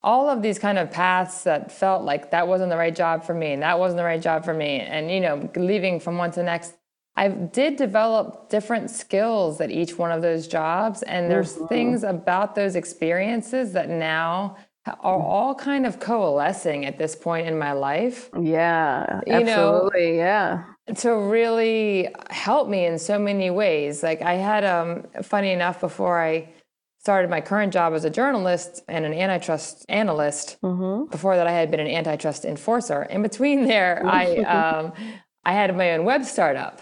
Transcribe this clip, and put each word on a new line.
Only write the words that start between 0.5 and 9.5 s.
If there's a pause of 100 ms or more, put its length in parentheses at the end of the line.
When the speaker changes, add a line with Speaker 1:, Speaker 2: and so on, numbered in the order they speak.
Speaker 1:
kind
of
paths
that
felt
like
that
wasn't
the
right
job
for
me,
and
that
wasn't
the
right
job
for
me,
and,
you
know,
leaving
from
one
to
the
next, (400)
I
did
develop
different
skills